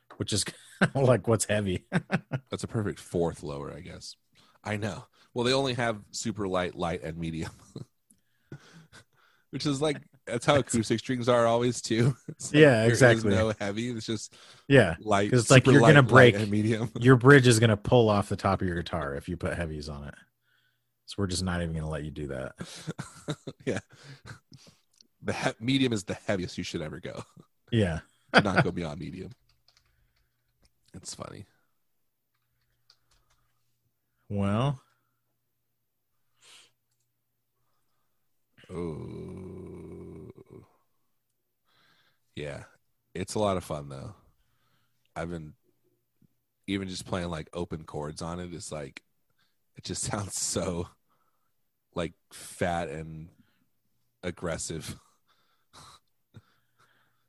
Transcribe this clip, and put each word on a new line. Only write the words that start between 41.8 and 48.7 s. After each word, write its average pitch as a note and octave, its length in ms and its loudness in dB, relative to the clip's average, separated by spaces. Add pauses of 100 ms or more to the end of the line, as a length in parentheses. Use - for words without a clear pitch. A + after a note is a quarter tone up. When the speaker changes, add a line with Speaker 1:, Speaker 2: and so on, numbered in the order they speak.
Speaker 2:
Yeah. D2 280 -10 (500)
It's - 220 -10
a A2 40 -2
lot G2 180 0
of F2+ 60 -8
fun, D2 260 -10
though. C2+ 240 -14 (1000)
I've E2+ 140 -8
been D#2 240 -12 (1120)
even G2 200 -4
just F#2 180 -12
playing, F2 240 -6
like, D#2+ 240 -10
open E2+ 300 -10
chords D2+ 380 -12
on E2+ 180 -8
it. F2+ 140 -12
It's - 180 -14